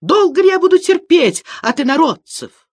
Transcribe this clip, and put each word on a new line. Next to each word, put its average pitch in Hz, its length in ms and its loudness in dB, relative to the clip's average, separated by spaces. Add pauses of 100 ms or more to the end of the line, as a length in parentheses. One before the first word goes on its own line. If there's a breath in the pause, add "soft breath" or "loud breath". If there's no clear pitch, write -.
Долго 349 420 0
ли 370 60 4
я 381 100 0
буду 370 200 2
терпеть 330 640 0 (180 loud breath)
от 240 180 -4
инородцев? 269 920 -4